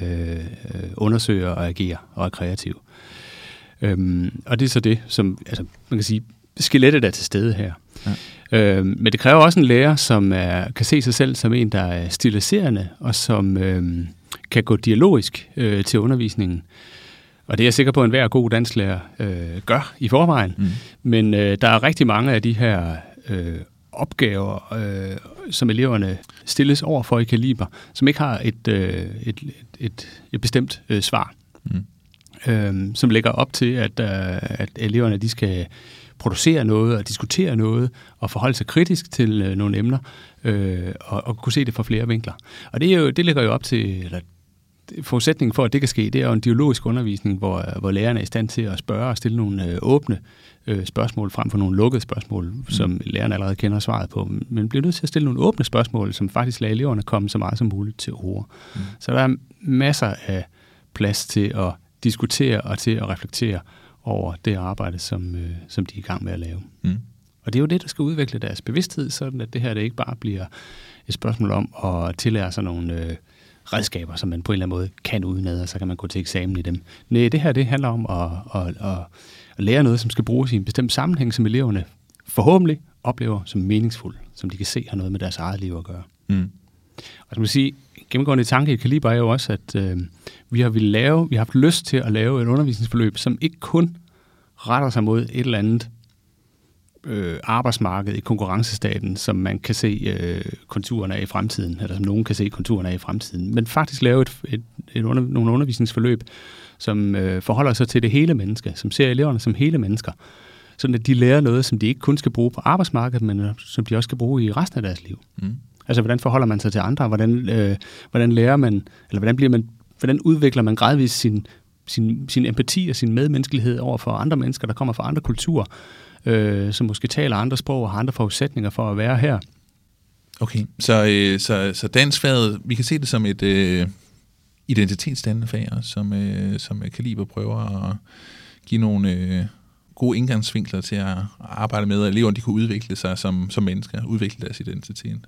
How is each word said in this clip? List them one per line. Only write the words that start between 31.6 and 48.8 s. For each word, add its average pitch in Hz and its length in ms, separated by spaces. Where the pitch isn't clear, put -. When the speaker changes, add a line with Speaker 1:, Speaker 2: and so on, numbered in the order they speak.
Speaker 2:
Mm. 92 220
Speaker 1:
Øhm, 101 480
som 127 140
lægger 110 200
op - 240
til, 123 200
at, 110 260
øh, 95 420
at 101 340
eleverne, 113 420
de 110 120
skal 92 360
producere 139 480
noget 110 320
og 101 100
diskutere 156 480
noget 113 340
og 113 120
forholde 120 220
sig - 140
kritisk 170 440
til, 107 300
øh, 95 140
nogle 104 220
emner, 120 200
øh, 95 560
og, - 280
og 110 100
kunne 117 160
se 143 120
det 117 80
fra 117 100
flere 113 240
vinkler. 113 260
Og - 100
det 185 120
er 180 40
jo, 151 120
det 170 160
ligger 147 160
jo 110 120
op 123 100
til, 98 420
eller 90 140
forudsætningen 127 520
for, 131 120
at 113 80
det 139 80
kan 131 60
ske, 107 220
det 131 120
er 127 60
jo 117 60
en 110 60
dialogisk 123 460
undervisning, 107 520
hvor, 95 420
hvor 95 120
lærerne 107 280
er 101 40
i - 20
stand 113 240
til - 120
at 98 180
spørge 113 300